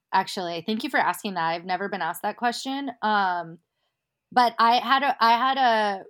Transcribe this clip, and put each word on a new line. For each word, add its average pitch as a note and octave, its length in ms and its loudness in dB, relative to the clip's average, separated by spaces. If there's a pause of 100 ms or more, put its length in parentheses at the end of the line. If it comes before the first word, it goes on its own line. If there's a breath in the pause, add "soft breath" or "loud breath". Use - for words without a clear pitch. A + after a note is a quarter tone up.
(140)
actually. F3 480 -4
Thank A3 220 -6
you D4 60 -8
for C#4 100 -2
asking F3+ 360 -2
that. E3 140 -2
I've E3+ 160 -6
never F#3 240 -4
been F#3 120 -6
asked E3+ 200 -6
that G#3 160 -6
question. C4+ 540 -6 (100)
Um, F3+ 580 -2 (720)
but A#3 280 4
I A#3 200 4
had C4 240 2
a, C#4 200 0
I A#3 140 6
had C4 200 0
a G#3+ 520 2